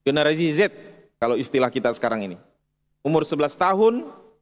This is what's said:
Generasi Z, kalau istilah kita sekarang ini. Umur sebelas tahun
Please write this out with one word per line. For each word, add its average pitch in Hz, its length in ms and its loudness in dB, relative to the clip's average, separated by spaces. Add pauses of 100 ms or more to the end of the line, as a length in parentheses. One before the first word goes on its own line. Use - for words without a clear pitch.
Generasi 151 480 0
Z, 160 240 0 (480)
kalau 120 160 0
istilah 123 320 0
kita 120 240 -2
sekarang 113 320 -4
ini. 90 160 -12 (640)
Umur 151 240 0
sebelas 147 240 -2
tahun 220 560 0 (340)